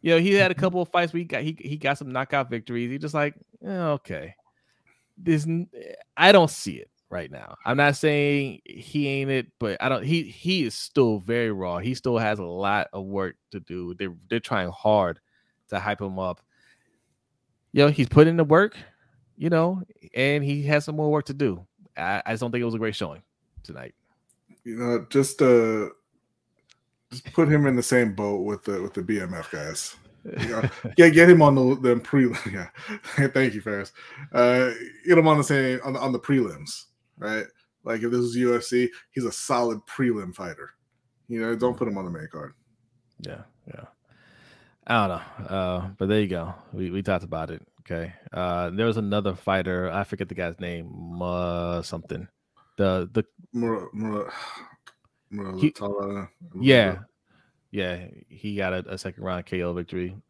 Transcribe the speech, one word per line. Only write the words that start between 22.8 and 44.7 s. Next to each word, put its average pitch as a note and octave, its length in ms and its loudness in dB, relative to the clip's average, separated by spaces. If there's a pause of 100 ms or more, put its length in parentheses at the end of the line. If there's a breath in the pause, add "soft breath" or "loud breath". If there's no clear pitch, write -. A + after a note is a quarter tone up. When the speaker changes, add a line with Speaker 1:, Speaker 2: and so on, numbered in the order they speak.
Speaker 1:
showing D#2+ 260 -8 (400)
tonight. - 320 -16 (680)
Speaker 2:
You A2+ 140 -10
know, A#2+ 320 -2
just, C3+ 320 2
uh, A2+ 480 4 (1200)
just - 240 -16
put E3 120 4
him D3 200 4
in C3 100 2
the B2 60 0
same A#2+ 320 2
boat G2+ 240 -2
with G2+ 260 -6
the, G2 160 -4
with F#2+ 140 -8
the G2 80 -6
B G2+ 180 -2
M F2+ 140 -8
F E2 160 -10
guys. D#2 460 -10 (280)
You A#2 240 -6
know, A2+ 140 -4 (200)
Speaker 1:
<laughs> A2 140 -4
Speaker 2:
yeah, E3+ 140 12
get E3 180 10
him F3 140 12
on C#3+ 140 8
the, C3 180 4
the B2 260 2
pre-, B2+ 400 2
<laughs> G2+ 100 -8
yeah. F#2 180 -10 (640 loud breath)
Thank C3 180 2
you, G#2 80 -8
Ferris. G2+ 320 -8 (400 loud breath)
Uh, B2 380 4 (360)
get F3 120 8
him D#3+ 100 6
on D#3 80 8
the C#3+ 80 2
same, C3 400 0
on, C3+ 120 -6
on B2+ 160 -2
the B2 80 -2
prelims, A2+ 640 -2 (340)
right? G#2+ 260 -6 (400)
Like, A2+ 180 -4
if A#2 80 -2
this B2 100 2
was A#2+ 160 -2
U B2 180 2
F A#2 80 -2
C, B2 280 0 (200 loud breath)
he's B2+ 140 -6
a A2+ 80 -4
solid A#2 540 -2
prelim G#2+ 480 -4
fighter. E2+ 360 -14 (580)
You A#2 120 -6
know, A2+ 160 -2
don't B2 200 0
put A#2 120 -2
him G2+ 100 -4
on F#2+ 60 -6
the F2+ 60 -8
main D#2 200 -12
card. D2 220 -14 (680)
Speaker 1:
Yeah, - 220 -14 (240)
yeah. - 180 -18 (1040 soft breath)